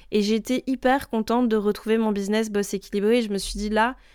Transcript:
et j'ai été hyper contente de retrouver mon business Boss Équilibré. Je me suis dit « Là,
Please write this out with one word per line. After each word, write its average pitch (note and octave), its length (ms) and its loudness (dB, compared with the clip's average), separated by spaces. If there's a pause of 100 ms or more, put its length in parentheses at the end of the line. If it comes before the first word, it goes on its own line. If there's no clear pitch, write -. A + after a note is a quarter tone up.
(100)
et G#3 100 2
j'ai G#3 140 2
été B3+ 320 -2
hyper C4 420 0
contente A3+ 400 0
de A3 80 2
retrouver G#3 400 0
mon A3 160 2
business G#3 380 0
Boss G3+ 240 -2
Équilibré. G#3 480 0
Je G#3+ 80 -4
me G3 80 -2
suis - 200 -8
dit « G#3 120 -4
Là, A3 260 0 (180)